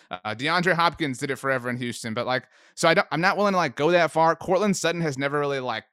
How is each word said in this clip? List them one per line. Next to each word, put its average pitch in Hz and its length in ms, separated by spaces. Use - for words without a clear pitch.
Uh, 107 240
DeAndre 165 380
Hopkins 160 460
did 147 120
it 131 60
forever 127 340
in 120 60
Houston, 120 380
but, 117 120
like, 127 220
so - 140
I 165 60
don't, 185 180
I'm 147 80
not 180 160
willing 202 160
to, 185 60
like, 151 180
go 151 160
that 170 180
far. 160 240
Courtland 185 420
Sutton 170 260
has 147 140
never 139 220
really, 143 220
like, 117 320